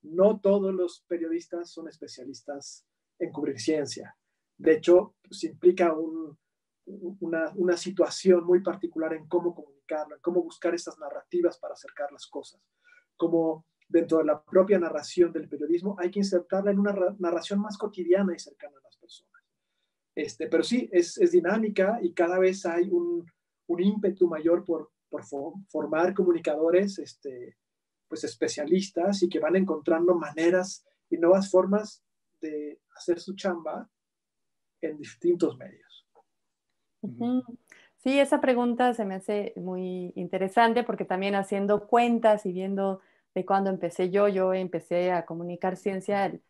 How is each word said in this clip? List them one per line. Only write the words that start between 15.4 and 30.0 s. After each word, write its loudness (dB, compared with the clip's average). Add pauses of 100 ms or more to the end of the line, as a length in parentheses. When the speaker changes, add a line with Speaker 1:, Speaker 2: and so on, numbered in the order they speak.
Speaker 1:
periodismo, -2
hay -2
que -4
insertarla 0
en 2
una 2
ra-, 0
narración -2
más -6
cotidiana 0
y -10
cercana -20
a -20
las -20
personas. -20 (720)
Este, -8
pero 2
sí, -2
es, 2
es 4
dinámica 2
y -2
cada 0
vez 2
hay 0
un, -2 (420)
un -2
ímpetu 2
mayor 2
por -6 (180)
por -10
fo-, -10
formar -2
comunicadores, 2
este, -14 (500)
pues, -8
especialistas -2
y 2
que -2
van 0
encontrando 2